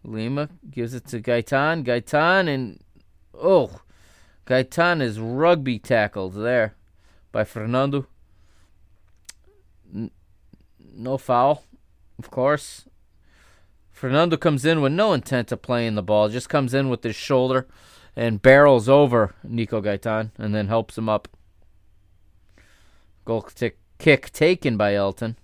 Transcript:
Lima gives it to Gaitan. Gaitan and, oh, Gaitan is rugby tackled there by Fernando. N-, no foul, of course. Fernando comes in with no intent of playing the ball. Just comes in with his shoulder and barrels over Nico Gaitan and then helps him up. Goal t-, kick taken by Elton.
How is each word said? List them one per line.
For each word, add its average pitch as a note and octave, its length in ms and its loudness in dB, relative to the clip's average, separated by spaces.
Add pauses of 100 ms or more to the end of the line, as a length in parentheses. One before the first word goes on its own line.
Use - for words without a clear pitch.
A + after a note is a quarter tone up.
Lima A#2+ 460 -6 (200)
gives A#2+ 240 -8
it B2 140 -14
to A#2+ 120 -10
Gaitan. C3+ 640 -2
Gaitan D3+ 640 0
and, C3 320 -6 (540)
oh, D#3 480 0 (640)
Gaitan D#3+ 560 0
is A2 180 -4
rugby C3 600 0
tackled G#2 560 -2
there A2 400 -2 (560)
by G#2+ 120 -2
Fernando. C3 640 -4 (1900)
N-, A2 180 -10 (840)
no B2 220 -6
foul, B2+ 480 0 (520)
of - 140 -18
course. C#3 540 -4 (1040)
Fernando D#3 460 0
comes C#3+ 280 0
in D#3+ 160 2
with C#3 120 2
no G3+ 200 2
intent B2 380 -4
of A#2+ 100 -6
playing A#2 340 -4
the G#2 60 -2
ball. G#2+ 280 2
Just A#2+ 200 -8
comes C3 240 0
in C3+ 160 -2
with A#2+ 140 -4
his A2 120 -6
shoulder B2+ 520 0 (480)
and A2+ 260 -2
barrels C3 480 8
over B2 540 4
Nico A2+ 380 -6
Gaitan A2 560 -4
and G#2+ 180 -6
then G#2 140 -2
helps A2+ 280 -2
him A2+ 100 -6
up. G#2+ 200 -2 (2000)
Goal A2 180 -4
t-, - 280 -6 (280)
kick - 320 2
taken D#3 440 0
by G#2 200 2
Elton. G2+ 480 -4